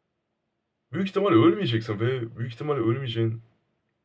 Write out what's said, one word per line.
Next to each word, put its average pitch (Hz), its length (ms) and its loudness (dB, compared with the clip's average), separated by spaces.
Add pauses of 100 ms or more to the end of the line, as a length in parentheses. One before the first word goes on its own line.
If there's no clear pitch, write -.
(920)
Büyük 190 160 -2
ihtimalle 196 260 2
ölmeyeceksin 117 680 2
ve 120 360 -4
büyük 117 160 -8
ihtimalle 147 280 -4
ölmeyeceğin 113 640 -2 (640)